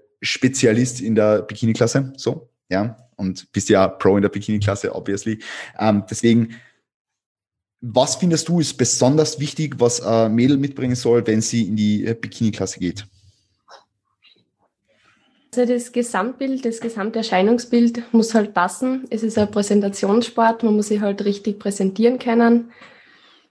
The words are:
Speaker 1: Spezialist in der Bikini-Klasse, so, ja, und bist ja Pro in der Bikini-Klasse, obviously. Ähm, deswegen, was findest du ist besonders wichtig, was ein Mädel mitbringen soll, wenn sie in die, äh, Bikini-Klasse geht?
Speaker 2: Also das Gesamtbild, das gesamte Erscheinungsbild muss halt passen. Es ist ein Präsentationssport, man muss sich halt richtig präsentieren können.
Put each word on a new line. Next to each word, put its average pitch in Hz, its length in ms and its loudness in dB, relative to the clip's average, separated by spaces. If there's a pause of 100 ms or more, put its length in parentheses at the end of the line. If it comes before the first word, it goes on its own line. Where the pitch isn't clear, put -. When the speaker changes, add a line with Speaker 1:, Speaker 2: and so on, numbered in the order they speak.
(200)
Speaker 1:
Spezialist 127 800 0
in 110 140 -2
der 107 280 4
Bikini-Klasse, 117 760 -2
so, - 320 -6 (200)
ja, 104 280 -4 (200)
und 92 360 -8
bist - 160 -2
ja 98 200 6
Pro - 280 2
in 101 60 2
der 101 80 2
Bikini-Klasse, 101 640 -4
obviously. 101 440 -6 (400)
Ähm, 104 320 2
deswegen, 117 440 2 (1300)
was 123 360 0
findest 170 320 0
du 170 120 2
ist 147 140 -2
besonders 147 640 2
wichtig, 147 400 -6
was 120 220 2
ein 113 340 2
Mädel 131 220 4
mitbringen 135 400 -2
soll, 120 300 2
wenn 110 140 2
sie 113 260 -2
in 101 100 -4
die, 104 300 0
äh, 117 80 -2
Bikini-Klasse - 680 -4
geht? 87 260 -6 (2500)
Speaker 2:
Also 247 180 2
das 240 200 -4
Gesamtbild, 247 720 -4
das 226 160 -4
gesamte 226 380 -6
Erscheinungsbild 233 840 2 (100)
muss 226 220 4
halt 208 200 2
passen. 262 560 -2
Es 220 120 -4
ist 220 140 -4
ein 208 140 0
Präsentationssport, 208 1120 0
man 214 140 2
muss 208 120 0
sich 208 120 0
halt 202 260 -2
richtig 202 320 -4
präsentieren 202 600 0
können. 233 540 2 (800)